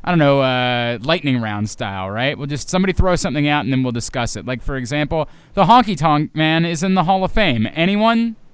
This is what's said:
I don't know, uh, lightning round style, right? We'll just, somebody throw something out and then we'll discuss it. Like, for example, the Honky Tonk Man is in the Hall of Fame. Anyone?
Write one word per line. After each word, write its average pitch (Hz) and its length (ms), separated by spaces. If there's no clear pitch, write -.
I 170 80
don't 170 80
know, 139 220
uh, 123 600
lightning 143 400
round 107 280
style, 98 400
right? 117 280
We'll 143 100
just, 143 220
somebody 185 240
throw 185 240
something 147 320
out 147 160
and 135 80
then 131 100
we'll 127 80
discuss 117 460
it. 87 80
Like, 123 160
for 139 160
example, 147 500
the 190 120
Honky 220 320
Tonk 151 360
Man 160 320
is 165 160
in 190 120
the 185 100
Hall 190 220
of 180 80
Fame. 123 400
Anyone? 220 640